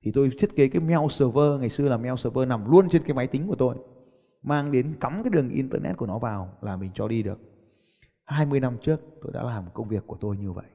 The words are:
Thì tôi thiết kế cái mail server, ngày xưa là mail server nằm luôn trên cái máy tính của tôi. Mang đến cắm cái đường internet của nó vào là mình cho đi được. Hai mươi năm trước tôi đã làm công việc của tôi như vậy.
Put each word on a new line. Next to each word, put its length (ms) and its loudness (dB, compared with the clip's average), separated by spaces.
Thì 60 -2
tôi 260 4
thiết 180 0
kế 120 6
cái 140 0
mail 280 2
server, 500 2
ngày 80 -2
xưa 200 0
là 80 2
mail 200 -4
server 320 -2
nằm 220 -2
luôn 180 8
trên 140 4
cái 120 -4
máy 120 -2
tính 200 -4
của 80 -4
tôi. 200 0
Mang 300 -2
đến 280 0
cắm 220 -4
cái 80 -2
đường 180 2
internet 480 -4
của 100 -4
nó 120 -4
vào 300 -6
là 160 -6
mình 180 -8
cho 140 -4
đi 140 -2
được. 160 -6
Hai 220 0
mươi 140 0
năm 220 -2
trước 180 0
tôi 100 -10
đã 100 -8
làm 220 -6
công 140 -8
việc 180 -4
của 140 -12
tôi 160 -4
như 160 -8
vậy. 120 -12